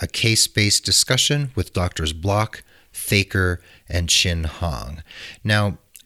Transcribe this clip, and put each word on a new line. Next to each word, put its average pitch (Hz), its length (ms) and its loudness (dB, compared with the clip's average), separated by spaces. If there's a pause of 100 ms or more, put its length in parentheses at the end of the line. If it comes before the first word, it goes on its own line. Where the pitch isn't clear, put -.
a 92 60 -4
case-based - 760 2
discussion 143 720 0
with - 160 -4
Doctors 85 400 -2
Block, 98 500 -2 (320)
Thaker, 95 680 0 (280)
and 87 220 -2
Chin 85 340 2
Hong. 76 580 -6 (440)
Now, 104 320 2 (280)